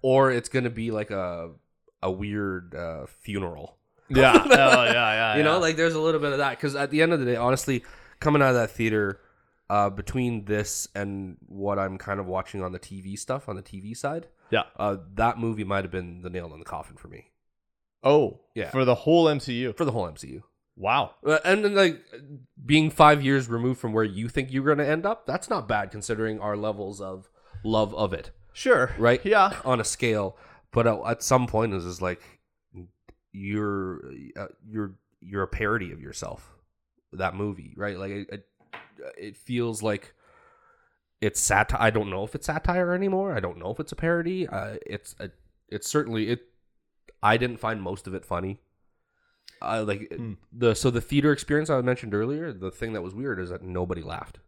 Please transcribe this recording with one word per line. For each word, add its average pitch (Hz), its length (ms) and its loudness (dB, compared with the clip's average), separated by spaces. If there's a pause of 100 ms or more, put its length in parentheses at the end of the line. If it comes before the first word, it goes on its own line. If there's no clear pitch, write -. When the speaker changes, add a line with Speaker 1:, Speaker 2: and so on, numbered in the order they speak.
Speaker 1:
or 131 300 6
it's 120 160 -2
gonna 123 220 -2
be 113 220 -4
like 107 200 -4
a, 87 400 -6 (500)
a 95 100 -2
weird, 95 640 -4
uh, 80 320 -8
funeral." 90 680 -8 (320)
Speaker 2:
Yeah. 131 240 8
Speaker 1:
<laughs> 302 120 8
Speaker 2:
Oh, 131 400 8
yeah, - 80 4
yeah, 110 440 2
Speaker 1:
You 151 60 4
know, 156 120 6
Speaker 2:
yeah. - 20 2
Speaker 1:
like, 160 180 2
there's 165 200 2
a 156 40 0
little 156 220 2
bit 143 100 0
of 135 60 0
that, 135 240 0
'cause 139 140 -2
at 139 160 -2
the 151 100 4
end 165 100 6
of 160 80 2
the 127 60 0
day, 120 100 2
honestly, 131 480 0 (380)
coming 147 200 6
out 135 80 8
of 123 60 4
that 117 160 2
theater, 107 480 0 (500)
uh, 101 200 4
between 113 540 -4
this 104 520 -4
and 98 420 -6 (100)
what 98 320 -4
I'm 95 180 -4
kind 98 220 -6
of 92 60 -6
watching 95 360 -6
on 90 120 -6
the 90 60 -10
T 98 200 -16
V 98 160 -12
stuff, 131 320 -8
on 104 80 -8
the 98 60 -12
T 95 180 -16
V 104 140 -12
side, 156 340 -8 (220)
Speaker 2:
Yeah. 110 140 0 (120)
Speaker 1:
uh, 101 220 -2 (160)
that 113 260 2
movie 110 240 -4
might 95 220 -2
have 87 60 -10
been 90 320 -10
the 90 60 -10
nail 87 240 -8
in 78 60 -18
the 82 60 -18
coffin 73 320 -12
for - 100 -20
me. - 240 -20 (720)
Speaker 2:
Oh, 139 380 4 (120)
Speaker 1:
Yeah. 104 180 -6
Speaker 2:
for 131 120 2
the 123 120 6
whole 165 340 6
M 143 100 2
C 123 220 -6
U? 123 100 -2
Speaker 1:
For 165 140 -2
the 135 80 0
whole 104 140 -2
M 76 100 -12
C - 140 -16
U. 65 120 -16 (320)
Speaker 2:
Wow. 107 360 0 (140)
Speaker 1:
Uh, 156 200 4
and 196 180 4
then, 202 120 2
like, 185 280 4 (640)
being 156 240 6
five 151 340 8
years 135 240 2
removed 120 320 -2
from 110 140 -4
where 110 100 2
you 107 240 -4
think 131 240 -6
you're 135 140 -2
gonna 147 240 2
end 160 160 -2
up, - 200 -4
that's 151 240 -6
not 139 200 -4
bad 101 200 0
considering 110 520 -4
our 104 160 -4
levels 104 420 -6
of 95 300 -12 (340)
love 110 320 2
of 101 160 0
it. - 200 -10 (200)
Speaker 2:
Sure. 160 460 4
Speaker 1:
Right? 117 280 4
Speaker 2:
Yeah. 196 280 4 (100)
Speaker 1:
On 127 160 2
a 107 60 -2
scale. 107 500 -2 (380)
But 117 120 4
at, 110 200 4
at 117 180 -2
some 127 240 4
point, 110 260 0
it's 87 120 -4
just 87 160 -8
like, 90 200 -4 (1120)
you're, 98 800 -4 (260)
uh, 98 100 -10 (220)
you're, 104 260 -6 (260)
you're 98 220 -4
a 92 40 -4
parody 104 440 -2
of 80 100 -14
yourself. - 500 -12 (600)
That 90 220 -4
movie, 101 420 -8
right? 98 200 -6
Like, 95 140 -10
it, 101 200 -10
it, 101 140 -16 (720)
it 107 200 -14
feels 117 460 -4
like 104 300 -4 (1080)
it's 107 200 -2
sati-, 104 400 2
I 113 100 4
don't 107 200 -2
know 95 140 -6
if - 120 -12
it's - 120 -10
satire 175 460 -2
anymore. 190 420 -2
I 107 40 -2
don't 90 180 -6
know 90 140 -8
if - 80 -8
it's - 120 -8
a - 40 -10
parody. 170 520 -2
Uh, 104 280 -8 (100)
it's - 340 -12
a, 98 100 -10 (400)
it's 107 180 -8
certainly, 113 420 0
it, 120 120 0 (800)
I 107 160 4
didn't 120 200 -2
find 110 240 -4
most 95 260 -8
of 92 60 -8
it 92 120 -10
funny. 95 340 -6 (1000)
Uh, 110 240 -2
like, 104 300 -4
Speaker 2:
Hmm. 110 180 -10 (180)
Speaker 1:
the, 117 220 2
so 131 160 2
the 120 120 0
theater 143 300 2
experience 151 380 0
I 135 120 2
mentioned 123 340 -2
earlier, 143 360 -2
the 95 200 -8
thing 113 220 -8
that 101 80 -6
was 92 120 -10
weird 117 260 -6
is 90 100 -8
that 87 120 -10
nobody 90 400 -4
laughed. - 460 -12